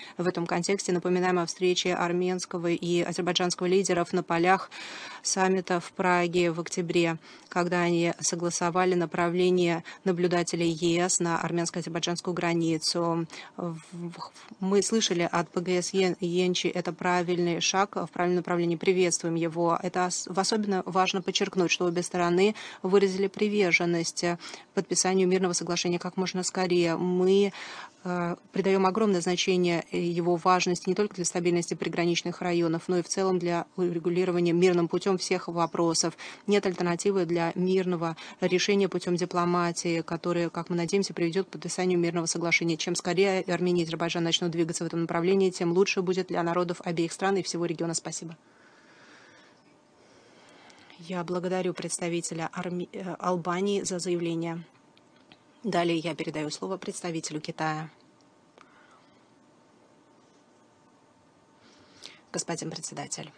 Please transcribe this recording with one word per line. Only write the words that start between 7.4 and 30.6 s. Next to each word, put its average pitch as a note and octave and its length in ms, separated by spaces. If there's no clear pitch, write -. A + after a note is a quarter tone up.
когда F3 320
они E3+ 380
согласовали F3 760
направление F3 880
наблюдателей F3 640
Е E3+ 380
С - 120
на E3+ 240
армянско-азербайджанскую E3+ 920
границу. E3+ 920
В-, E3+ 200
в-, E3+ 400
мы F#3+ 220
слышали F#3 500
от E3+ 180
П F#3 120
Г F3+ 200
С - 120
Йен-, F#3 280
Йенчи F3+ 460
это F3 260
правильный F3 640
шаг F#3+ 380
в F3 100
правильном F3+ 300
направлении. E3+ 400
Приветствуем F3 580
его. E3 460
Это F3+ 240
ос-, - 220
в F3+ 120
особенно G3 460
важно F#3 360
подчеркнуть, F#3+ 500
что - 140
обе F3 180
стороны F3+ 520
выразили F#3+ 440
приверженность F3 960
подписанию F#3 520
мирного F#3 260
соглашения F3 460
как - 160
можно F#3 280
скорее. F3 520
Мы, F#3 560
э, F3 300
придаем F#3+ 320
огромное F#3+ 340
значение F3+ 720
его F3 460
важности F3+ 500